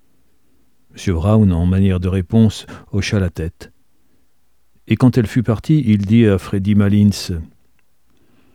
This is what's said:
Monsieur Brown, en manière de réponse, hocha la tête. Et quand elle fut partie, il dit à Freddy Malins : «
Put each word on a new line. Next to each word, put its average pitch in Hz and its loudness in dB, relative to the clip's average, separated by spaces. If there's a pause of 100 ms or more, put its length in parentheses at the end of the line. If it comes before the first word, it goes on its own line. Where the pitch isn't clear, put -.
(920)
Monsieur - -4
Brown, 101 2
en 85 0
manière 92 0
de 90 -4
réponse, 101 0 (280)
hocha 101 -2
la 92 -2
tête. - -12 (1160)
Et 113 2
quand 127 2
elle 113 0
fut 123 -4
partie, 139 -2
il 104 2
dit 113 4
à 98 2
Freddy 101 -2
Malins : « 101 0 (1160)